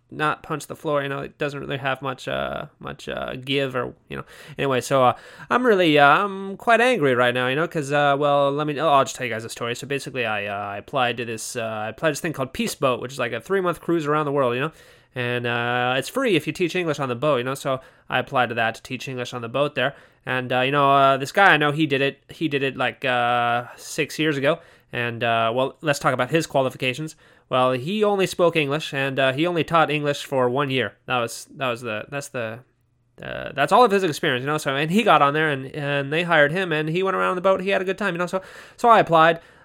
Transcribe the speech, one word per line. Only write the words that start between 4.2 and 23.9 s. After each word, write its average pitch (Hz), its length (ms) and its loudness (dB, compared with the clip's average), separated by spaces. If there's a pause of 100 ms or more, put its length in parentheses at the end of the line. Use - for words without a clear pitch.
Anyway, 135 220 0
so, 135 240 2
uh, 123 120 4 (340)
I'm 247 180 2
really, 180 320 6
uh, 143 80 10
I'm 196 480 2
quite 226 240 2
angry 214 340 2
right 120 200 4
now, 123 160 0
you 131 80 0
know, 165 100 0
'cause, 143 240 -6
uh, 143 260 4
well, 143 340 2
let 147 140 -2
me, 143 140 -4
oh, 156 80 0
I'll 139 160 6
just - 140 -6
tell 127 100 -6
you 113 60 -6
guys 113 100 -6
a 110 60 -12
story. 120 260 -6
So - 100 -10
basically, 135 400 -6
I, 107 200 -2
uh, 101 300 -6
I - 20 -8
applied 120 400 -2
to 120 80 -6
this, 113 320 -8
uh, 117 40 -4
I 110 280 -6
applied 156 220 -2
to - 20 -
this 135 80 -8
thing 170 100 -4
called 135 220 -6
Peace 226 200 -4
Boat, 127 280 0
which 127 100 -8
is 139 80 -10
like 120 140 -4
a 113 80 -6
three-month 180 400 -2
cruise 170 260 0
around 151 200 0
the 143 40 -2
world, 131 240 2
you 127 60 -2
know. 156 100 -4 (420)
And, 123 320 -2
uh, 123 520 0
it's 139 120 -4
free 247 280 0
if 147 100 -2
you 156 60 -4
teach 170 200 -2
English 165 280 -2
on 135 80 -2
the 123 60 -2
boat, 139 200 0
you 120 80 0
know. 131 100 -4
So 135 280 -4 (280)
I 131 80 0
applied 123 320 0
to 117 60 -8
that 113 200 -2
to - 60 -20
teach - 280 -10
English 123 240 -8
on 123 80 -10
the 117 80 -10
boat 143 260 -4
there. 135 180 0 (320)
And, 127 280 -4
uh, 127 80 2
you 131 100 0
know, 143 180 4
uh, 139 280 6
this 135 160 -8
guy 196 200 6
I 151 40 6
know, 147 140 2
he 156 140 0
did 135 160 0
it, 139 280 -2
he - 180 -6
did 139 160 -2
it, 131 140 -4
like, 123 260 -4
uh, 120 640 0 (100)
six - 420 -6